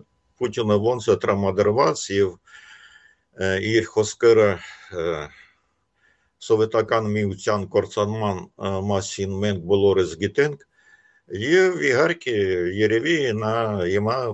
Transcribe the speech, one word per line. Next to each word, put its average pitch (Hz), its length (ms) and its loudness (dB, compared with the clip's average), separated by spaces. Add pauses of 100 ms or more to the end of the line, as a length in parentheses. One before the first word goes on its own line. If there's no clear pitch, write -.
(360)
Պուտինը 107 480 0
ոնց 120 240 0
է 101 160 4
տրամադրված 104 880 0
և, 98 200 2 (1080)
ը, 95 140 0 (180)
իր 113 160 2
խոսքերը, 107 640 4 (100)
ը, 85 520 -8 (1300)
Սովետական 110 680 0
Միության 101 580 -4
կործանման, 98 800 -2
ը, 98 320 -6
մասին 98 540 -4 (100)
մենք 90 220 -4
բոլորս 95 500 2
գիտենք, 101 460 -2 (640)
և 175 460 2 (100)
իհարկե 143 460 0 (420)
երևի 113 380 2 (260)
նա 110 120 -2 (360)
հիմա 101 280 0 (200)